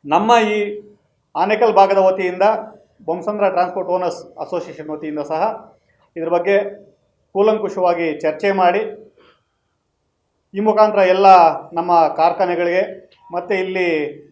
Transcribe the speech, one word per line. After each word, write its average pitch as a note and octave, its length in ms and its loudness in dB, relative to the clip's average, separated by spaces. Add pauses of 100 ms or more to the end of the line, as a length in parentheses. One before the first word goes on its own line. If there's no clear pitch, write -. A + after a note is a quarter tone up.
ನಮ್ಮ F#3 280 2 (160)
ಈ G#3 340 -6 (540)
ಆನೇಕಲ್ G#3 380 0
ಭಾಗದ G3 240 4
ವತಿಯಿಂದ, F#3 440 0 (640)
ಬೊಮ್ಮಸಂದ್ರ G3 440 -4
ಟ್ರಾನ್ಸ್‌ಪೋರ್ಟ್ F3+ 420 -4
ಓನರ್ಸ್ F3+ 500 -6
ಅಸೋಸಿಯೇಷನ್ D#3 500 -10
ವತಿಯಿಂದ D3+ 280 -10
ಸಹ D#3+ 540 -6 (440)
ಇದ್ರ E3 120 -6
ಬಗ್ಗೆ G3 580 -2 (460)
ಕೂಲಂಕುಷವಾಗಿ F3+ 880 -2
ಚರ್ಚೆ G3 320 -2
ಮಾಡಿ, - 540 -2 (1500)
ಈ G3 60 -4
ಮುಖಾಂತರ G#3+ 380 2
ಎಲ್ಲ F#3+ 280 4 (460)
ನಮ್ಮ E3+ 360 2
ಕಾರ್ಖಾನೆಗಳಿಗೆ F3 1040 -2 (220)
ಮತ್ತು F3 220 -6
ಇಲ್ಲಿ F3 760 -4